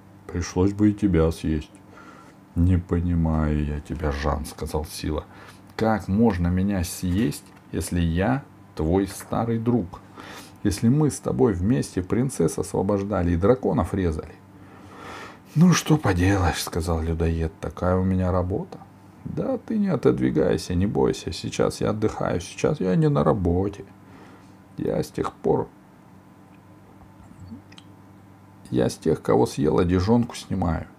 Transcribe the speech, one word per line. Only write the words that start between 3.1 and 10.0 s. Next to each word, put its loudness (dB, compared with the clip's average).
я -4
тебя, -4
Жан», -2
сказал -8
Сила. -6
«Как 0
можно 2
меня 0
съесть, -2
если -2
я 0
твой 2
старый -4
друг? -2